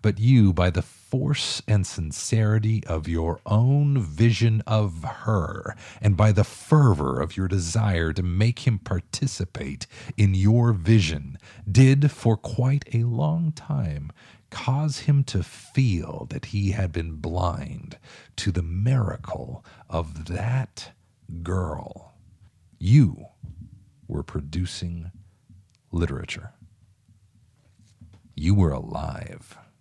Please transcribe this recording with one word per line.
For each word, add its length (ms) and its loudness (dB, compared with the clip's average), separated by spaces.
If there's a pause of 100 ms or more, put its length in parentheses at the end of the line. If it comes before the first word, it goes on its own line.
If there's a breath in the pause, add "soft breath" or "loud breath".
But 160 2
you, 340 6
by 160 2
the 140 0
force 840 -4
and 180 2
sincerity 1000 0
of 220 -4
your 380 -2
own 520 2
vision 640 2
of 380 0
her, 720 -4 (260 loud breath)
and 160 4
by 140 6
the 140 4
fervor 760 2
of 160 -4
your 120 -2
desire 640 0
to 100 -2
make 380 0
him 180 0
participate 1080 -6 (280 loud breath)
in 180 4
your 380 4
vision, 640 2 (320 loud breath)
did 440 6
for 240 2
quite 560 -2
a 120 0
long 460 -2
time 580 -6 (420 loud breath)
cause 500 -4
him 220 2
to 220 -2
feel 840 -2
that 160 -10
he 260 -2
had 180 -2
been 260 -6
blind 800 -6 (380 loud breath)
to 160 -2
the 120 -2
miracle 1000 -4 (240 loud breath)
of 380 -6
that 640 -4 (520)
girl. 720 -6 (640)
You 480 4 (840)
were 160 -6
producing 880 -8 (800)
literature. 600 -6 (1800)
You 200 2
were 180 4
alive. 840 -10 (240)